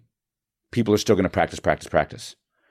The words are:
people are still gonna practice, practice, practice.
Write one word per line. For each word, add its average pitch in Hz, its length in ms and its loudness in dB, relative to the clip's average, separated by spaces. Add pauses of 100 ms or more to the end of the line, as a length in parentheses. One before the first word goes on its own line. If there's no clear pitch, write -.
(720)
people 110 240 2
are 107 40 4
still 104 180 2
gonna 92 120 2
practice, 82 300 -2
practice, - 300 -2
practice. - 480 -4 (340)